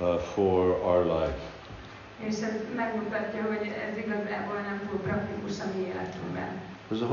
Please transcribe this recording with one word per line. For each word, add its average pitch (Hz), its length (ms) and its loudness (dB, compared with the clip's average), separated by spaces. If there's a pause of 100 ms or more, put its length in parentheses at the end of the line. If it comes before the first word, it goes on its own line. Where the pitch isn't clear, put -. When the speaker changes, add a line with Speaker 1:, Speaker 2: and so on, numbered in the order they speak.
Speaker 1:
uh, 87 180 4
for 90 680 4
our 90 200 6
life. 80 360 2 (800)
Speaker 2:
És 214 160 -2
ez 220 200 -2 (220)
megmutatja, 214 640 0
hogy 214 300 0 (180)
ez 208 60 -4
igazából 208 600 -2 (120)
nem 202 120 -4 (100)
túl 190 100 0
praktikus 202 600 -2
a 190 40 -4 (120)
mi 185 100 0
életünkben. 180 760 -4 (300)
Speaker 1:
There's 113 120 0
a 120 100 2